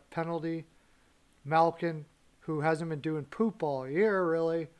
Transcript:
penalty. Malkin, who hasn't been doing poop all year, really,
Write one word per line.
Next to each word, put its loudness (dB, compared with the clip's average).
penalty. -4
Malkin, 2
who -4
hasn't 0
been -4
doing -4
poop -2
all -2
year, 2
really, 0